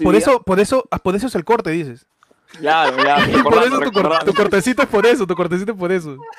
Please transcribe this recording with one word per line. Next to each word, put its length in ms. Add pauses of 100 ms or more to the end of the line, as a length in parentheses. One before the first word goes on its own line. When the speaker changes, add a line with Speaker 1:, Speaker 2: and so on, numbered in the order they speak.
Speaker 1:
por 120
Speaker 2:
decidía. 40
Speaker 1:
eso, 240
por 180
eso, 300
ah, 80
por 180
eso 120
es 60
el 100
corte, 260
dices. 360 (520)
Speaker 2:
Claro, 460
ya, 120
Speaker 1:
<laughs> 100
Por 100
Speaker 2:
recordando, 300
Speaker 1:
eso 180
tu 80
cor-, 100
Speaker 2:
recordando. 220
Speaker 1:
tu 120
cortecito 460
es 60
por 180
eso, 200
tu 100
cortecito 360
es 60
por 140
eso. 240 (220)